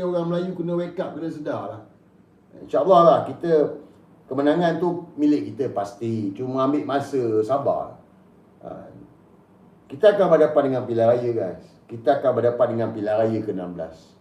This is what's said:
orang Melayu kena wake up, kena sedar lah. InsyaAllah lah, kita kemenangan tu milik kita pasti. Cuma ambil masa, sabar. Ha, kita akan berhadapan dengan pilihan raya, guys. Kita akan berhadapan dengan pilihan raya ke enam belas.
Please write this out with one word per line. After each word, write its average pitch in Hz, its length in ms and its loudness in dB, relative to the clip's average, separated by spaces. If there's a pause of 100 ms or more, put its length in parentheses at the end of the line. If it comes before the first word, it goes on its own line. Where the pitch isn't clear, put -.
orang 175 260 -2
Melayu 180 240 -2
kena 170 240 -4
wake 175 240 -6
up, - 160 -8
kena 165 140 -8
sedar 147 340 -8
lah. 104 160 -14 (800)
InsyaAllah 175 400 4
lah, - 240 8
kita 151 560 0 (480)
kemenangan 160 480 0
tu 170 400 -4
milik 147 320 0
kita 127 240 -6
pasti. 104 640 -4
Cuma 131 320 -2
ambil 143 160 -2
masa, 123 560 -2
sabar. 90 560 -2 (640)
Ha, - 60 -16 (1200)
kita 202 240 4
akan 196 160 2
berhadapan 151 400 4
dengan 123 160 -2
pilihan 113 240 2
raya, 123 240 2
guys. - 320 -6 (240)
Kita 120 320 0
akan 135 160 2
berhadapan 120 280 2 (120)
dengan 110 160 -2
pilihan 107 240 -2
raya 113 240 2
ke 104 80 -6
enam 90 240 -6
belas. 80 220 -12 (240)